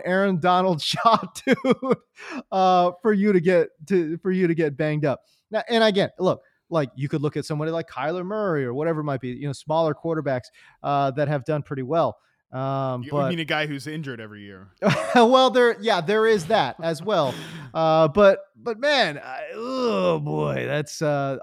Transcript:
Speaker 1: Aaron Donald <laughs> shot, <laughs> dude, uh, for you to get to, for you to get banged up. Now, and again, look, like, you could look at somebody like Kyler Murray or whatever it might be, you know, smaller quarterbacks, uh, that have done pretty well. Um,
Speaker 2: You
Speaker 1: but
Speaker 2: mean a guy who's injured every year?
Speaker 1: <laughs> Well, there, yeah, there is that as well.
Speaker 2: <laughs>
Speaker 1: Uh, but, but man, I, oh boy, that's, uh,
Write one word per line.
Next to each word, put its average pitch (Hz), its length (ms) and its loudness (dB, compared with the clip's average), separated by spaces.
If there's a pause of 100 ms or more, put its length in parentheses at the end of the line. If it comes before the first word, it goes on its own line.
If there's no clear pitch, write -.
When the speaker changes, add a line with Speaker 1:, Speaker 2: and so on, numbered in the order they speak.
Speaker 1:
Aaron 190 340 0
Donald 180 440 2
<laughs> - 0 -
shot, - 600 0
<laughs> - 20 -20
dude, 262 500 2 (560)
uh, 185 480 4
for 220 140 2
you 202 180 4
to 180 80 4
get 170 280 4 (180)
to, 170 320 0
for 190 120 -4
you 185 160 2
to 165 80 0
get 151 220 -2
banged 151 300 0
up. 127 160 -2 (280)
Now, 214 180 -2
and 226 140 2
again, 196 360 2
look, 175 240 0 (260)
like, 151 260 -2
you 139 140 -6
could 151 140 -4
look 151 160 -4
at 143 80 -6
somebody 156 240 -4
like 165 180 -6
Kyler 170 380 -6
Murray 190 380 -2
or 120 100 -4
whatever 156 260 -2
it 147 40 -4
might 139 160 -4
be, 127 80 -8
you 127 180 -8
know, 143 80 -4
smaller 156 400 0
quarterbacks, 147 540 -4 (340)
uh, 139 300 0
that 139 160 -2
have 147 160 -4
done 151 180 -2
pretty 135 220 -8
well. 139 340 0 (340)
Um, 131 500 -4
Speaker 2:
You 139 80 -14
Speaker 1:
but 143 200 0
Speaker 2:
mean 170 100 -4
a 160 40 -6
guy 151 220 -2
who's 143 200 -10
injured 143 340 -10
every 104 220 -16
year? 98 260 -20 (120)
Speaker 1:
<laughs> 208 340 0
Well, 254 360 6
there, 240 300 2
yeah, 202 200 0
there 208 260 2
is 208 200 2
that 170 360 0
as 165 200 -4
well. 165 360 0
Speaker 2:
<laughs> 156 60 -14 (300)
Speaker 1:
Uh, 160 340 4
but, 196 300 6 (180)
but 208 240 -8
man, 240 380 0
I, 147 340 -12
oh 214 680 -2
boy, 147 460 -4
that's, 147 380 -6
uh, 139 400 -2